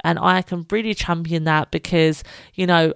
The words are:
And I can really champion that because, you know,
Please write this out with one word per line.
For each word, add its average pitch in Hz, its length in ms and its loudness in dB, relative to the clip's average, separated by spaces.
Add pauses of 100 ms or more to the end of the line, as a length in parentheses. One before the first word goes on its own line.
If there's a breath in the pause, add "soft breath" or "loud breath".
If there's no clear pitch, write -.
And 165 160 0
I 185 220 2
can 175 280 -8
really 214 240 -2
champion 165 500 -4
that 156 280 0
because, 160 520 0 (300 loud breath)
you 185 120 -2
know, 165 300 4